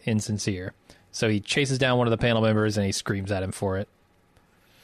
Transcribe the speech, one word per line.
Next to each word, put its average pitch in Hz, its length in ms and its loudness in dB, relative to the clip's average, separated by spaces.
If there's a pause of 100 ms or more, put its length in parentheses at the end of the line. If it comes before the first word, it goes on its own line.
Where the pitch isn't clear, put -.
insincere. 101 680 -2 (400)
So 113 160 0
he 107 120 2
chases 135 380 -2
down 127 200 4
one 120 100 2
of - 40 2
the 110 60 2
panel 113 240 2
members 107 340 2
and 101 100 0
he 95 60 -2
screams 98 380 -4
at 95 140 -2
him 98 80 -6
for 95 260 -4
it. 104 100 -6 (960)